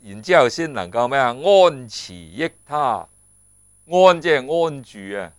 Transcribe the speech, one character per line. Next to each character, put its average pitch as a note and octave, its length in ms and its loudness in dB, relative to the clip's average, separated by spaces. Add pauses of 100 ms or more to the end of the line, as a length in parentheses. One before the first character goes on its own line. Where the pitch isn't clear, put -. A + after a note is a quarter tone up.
然 G#2 220 -18
之 F3 140 2
後 C3 120 6
先 D#3+ 240 -6
能 F#2 180 -8
夠 A#2 180 0
咩 C#3 100 -2
啊？ B2+ 100 2
安 D3+ 600 2
慈 - 260 -16
益 F2+ 340 -10 (180)
他， C3+ 420 -4 (800)
安 F3+ 340 4
即 D#3 100 -4
係 D3+ 80 4
安 D3 440 -4
住 A2 160 -20 (200)
啊 E2+ 200 -12